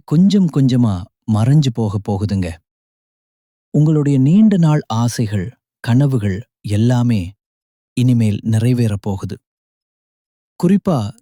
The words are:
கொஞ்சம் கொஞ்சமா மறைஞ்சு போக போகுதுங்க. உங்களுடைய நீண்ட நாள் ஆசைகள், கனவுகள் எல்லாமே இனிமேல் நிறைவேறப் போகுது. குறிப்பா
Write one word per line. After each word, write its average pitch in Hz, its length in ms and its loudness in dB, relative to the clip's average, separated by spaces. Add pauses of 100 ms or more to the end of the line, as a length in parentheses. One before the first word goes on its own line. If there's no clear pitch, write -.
கொஞ்சம் 185 500 2
கொஞ்சமா 123 400 2 (400)
மறைஞ்சு 131 380 2
போக 107 340 -4
போகுதுங்க. 98 400 -4 (1300)
உங்களுடைய 151 460 2
நீண்ட 202 380 4
நாள் 151 260 2 (180)
ஆசைகள், 104 460 -4 (360)
கனவுகள் 120 540 0 (320)
எல்லாமே 120 520 0 (760)
இனிமேல் 117 480 2
நிறைவேறப் 110 600 -2
போகுது. 95 300 -8 (1200)
குறிப்பா 175 380 0 (240)